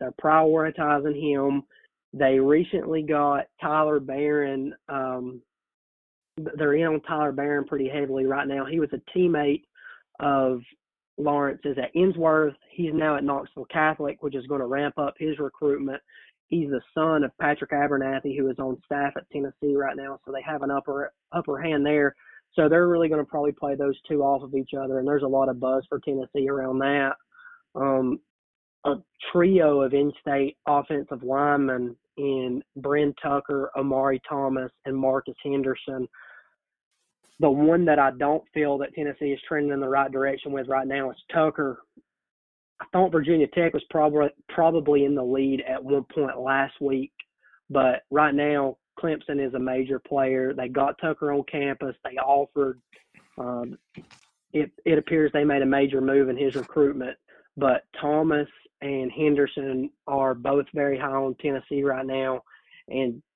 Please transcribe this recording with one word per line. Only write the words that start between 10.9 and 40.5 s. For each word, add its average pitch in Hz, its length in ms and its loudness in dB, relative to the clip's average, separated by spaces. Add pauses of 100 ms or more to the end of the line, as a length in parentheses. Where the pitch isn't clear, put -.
Lawrence's 143 640 -2
at 127 160 -4
Ensworth. 160 640 4 (160)
He's 165 200 -4
now 156 220 2
at 143 80 -2
Knoxville 139 440 -4
Catholic, 156 540 -2
which 139 140 -6
is 127 140 -8
gonna 139 180 -4
ramp 143 320 -2
up 143 180 -4
his 156 220 -4
recruitment. 143 640 -4 (460)
He's 156 220 0
the 131 100 -2 (120)
son 160 300 2
of 127 160 -2
Patrick 147 320 -2
Abernathy, 139 640 -2
who 135 140 0
is 127 80 -6
on 131 260 -6
staff 143 320 -4
at - 140 -14
Tennessee 143 460 -4
right 139 200 -2
now. 135 300 -12
So 135 60 -10
they 135 100 -8
have 151 200 -6
an 139 100 -2
upper, 139 400 -4 (180)
upper 147 320 -4
hand 147 240 0
there. 147 300 2 (380)
So 156 140 6
they're 175 200 6
really 170 200 4
gonna 151 160 0
probably 147 280 -2
play 143 240 -4
those 139 180 0 (140)
two 147 160 2
off 139 180 2
of 135 140 -6
each 135 200 -4
other, 135 220 -2
and 131 80 0
there's 143 160 2
a 139 60 0
lot 135 200 2
of 127 120 -2
buzz 131 280 0
for 139 120 -4
Tennessee 135 480 -2
around 131 320 -2
that. 139 320 2 (640)
Um, 131 420 0 (640)
a 139 100 0 (360)
trio 170 520 4
of 131 120 0
in-state 143 640 0 (100)
offensive 143 560 -2
linemen 135 720 0 (220)
in 131 440 -2 (180)
Bryn 143 440 0
Tucker, 139 540 -2
Amari 135 520 0
Thomas, 135 440 -4 (120)
and 135 120 -4
Marcus 131 480 0
Henderson. 135 640 -4 (1300)
The 147 100 6
one 160 360 4
that 151 120 4
I 135 140 4
don't 147 320 -2 (100)
feel 143 240 0
that 139 160 -8
Tennessee 147 380 -4
is 131 140 -4
trending 147 260 -2
in 139 80 -4
the 131 80 -2
right 135 220 2
direction 135 420 -2